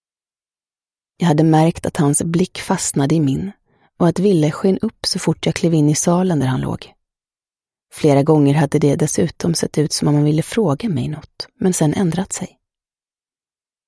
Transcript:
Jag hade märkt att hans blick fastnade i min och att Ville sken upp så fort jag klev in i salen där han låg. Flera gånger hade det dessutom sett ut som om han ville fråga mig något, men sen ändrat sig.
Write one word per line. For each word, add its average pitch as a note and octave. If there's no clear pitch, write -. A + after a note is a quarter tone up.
Jag F3
hade D#3
märkt D#3+
att -
hans D3
blick E3+
fastnade D3+
i E3
min D3+
och F3
att E3
Ville F3
sken F#3+
upp -
så -
fort -
jag D#3+
klev E3+
in D3+
i D3+
salen F3
där C3
han C3
låg. A#2
Flera C#3
gånger D3
hade D3
det D3
dessutom E3
sett -
ut D3+
som -
om D3
han D3
ville D3+
fråga G3
mig C3+
något, -
men F#3+
sen D3+
ändrat F3+
sig. -